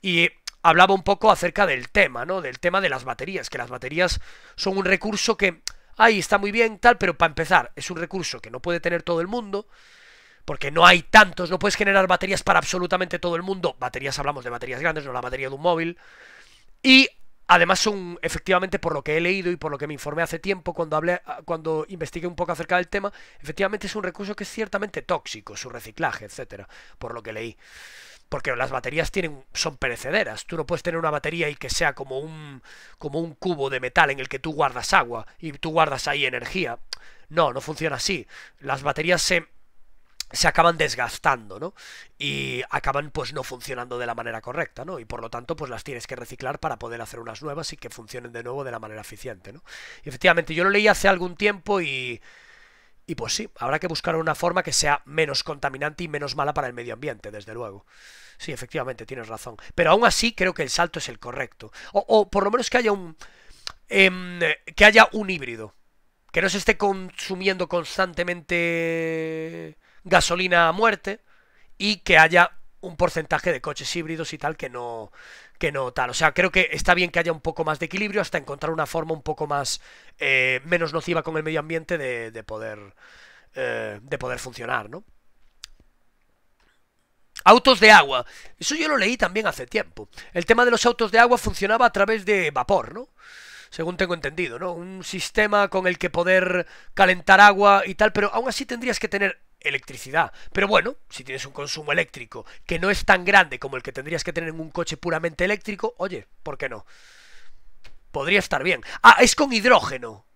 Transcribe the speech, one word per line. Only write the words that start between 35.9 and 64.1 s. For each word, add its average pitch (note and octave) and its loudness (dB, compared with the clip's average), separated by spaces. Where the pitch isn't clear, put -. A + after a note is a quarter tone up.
ahí C#3+ 0
energía. B2 -4
No, D3+ 2
no C3+ -6
funciona D3+ -4
así. D#3 -4
Las C3+ -6
baterías D#3+ 0
se, E3+ 0
se - 2
acaban E3 4
desgastando, B2 -2
¿no? E3+ -10
Y C3+ -6
acaban, C#3+ -4
pues, C3+ -6
no C3+ -8
funcionando B2 -10
de B2 -6
la A#2 -6
manera A2+ -10
correcta, C3+ -8
¿no? E3+ -10
Y A2+ -16
por A2+ -12
lo A2+ -12
tanto, B2 -8
pues, C#3+ -10
las A2+ -12
tienes A#2+ -12
que C3 -10
reciclar A#2+ -10
para C3 -6
poder A#2 -10
hacer A2+ -14
unas A#2 -14
nuevas D3+ -10
y - -16
que A#2+ -16
funcionen A#2+ -14
de A#2 -12
nuevo C3 -8
de B2+ -10
la A#2 -10
manera G#2+ -14
eficiente, G#2 -16
¿no? D3+ -20
Y D3+ -12
efectivamente, E3 2
yo E3+ 0
lo G3 4
leí G#3 4
hace G3 4
algún F3+ 0
tiempo G3+ -2
y... C3 -6
y, E3 -6
pues A#2 -6
sí, A3 -6
habrá C#3 -2
que F3+ -4
buscar D#3+ -2
una D#3+ -2
forma F3 0
que D3 -4
sea D3 2
menos C#3+ -2
contaminante D3 -6
y E3 -6
menos C#3+ -6
mala D3 -2
para C#3+ -2
el B2 -8
medio A#2+ -10
ambiente, A2+ -10
desde G#2 -14
luego. G#2 -12
Sí, - -10
efectivamente, B2+ -8
tienes A#2+ -10
razón. A2 -12
Pero E3 6
aún A3+ 6
así A3+ 2
creo F#3 0
que E3 -4
el C3 -6
salto E3+ -2
es - -8
el A#2 -16
correcto. B2 -12
O, G3+ 2
o G#3+ 6
por G3 0
lo G3+ 0
menos B3 0
que B3 2
haya A#3 4
un, F3+ -4
em, F#3 2